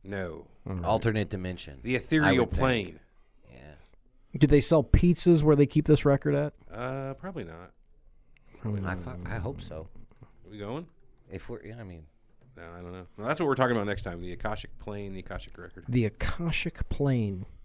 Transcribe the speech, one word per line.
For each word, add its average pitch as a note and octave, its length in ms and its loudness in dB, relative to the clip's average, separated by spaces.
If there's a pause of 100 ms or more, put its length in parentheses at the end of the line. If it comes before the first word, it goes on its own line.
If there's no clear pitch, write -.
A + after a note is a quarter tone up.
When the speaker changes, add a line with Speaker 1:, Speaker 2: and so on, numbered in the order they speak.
Speaker 1:
No. F2+ 440 -8 (200)
Speaker 2:
All F#2+ 80 -4
right. F2 100 -6
Speaker 3:
Alternate G#2+ 440 2
dimension, F2+ 540 -8
Speaker 1:
The B2+ 120 -2
Speaker 3:
I A#2+ 40 0
Speaker 1:
ethereal D3 460 4
Speaker 3:
would - 60 -8
think. - 80 0
Speaker 1:
plane. G#2+ 400 0 (520)
Speaker 3:
Yeah. C2+ 220 -20 (640)
Speaker 2:
Do C#3+ 100 6
they C#3 140 8
sell D#3 220 6
pizzas E3+ 600 6
where D3+ 140 8
they C#3+ 80 8
keep D3+ 200 2
this D3+ 200 6
record C#3+ 300 2
at? D3 180 -2 (180)
Speaker 1:
Uh, C3 440 -8
probably F3 280 -10
not. E2 280 -14 (920)
Speaker 2:
Probably G#2 200 -4
Speaker 3:
I F#2 140 -4
Speaker 2:
not. F2+ 40 -8
Speaker 3:
fu-, F2 300 -12
I G#2+ 100 -4
hope A#2 220 -8
so. D#2+ 260 -12 (340)
Speaker 1:
Are - 280 -20
we G#2 80 -16
going? B2 300 -10 (420)
Speaker 3:
If - 200 -12
we're, A#2 160 -12
yeah, A2+ 140 -14
I A2+ 40 -14
mean. E2+ 220 -16 (500)
Speaker 1:
No, E2+ 80 -18 (140)
I F2+ 40 -14
don't F2 100 -12
know. F2+ 160 -14 (100)
Well, G#2+ 100 -8
that's D#3 140 -2
what D#3+ 60 0
we're C3+ 80 2
talking B2 200 2
about G2+ 120 0
next G2+ 160 -4
time, F2 180 -8
the F2+ 120 -8
Akashic - 460 -8
plane, G2+ 340 -10
the F#2+ 60 -8
Akashic - 380 -12
record. - 300 -16
Speaker 2:
The A#2+ 180 2
Akashic - 840 -2
plane. A2 560 0 (200)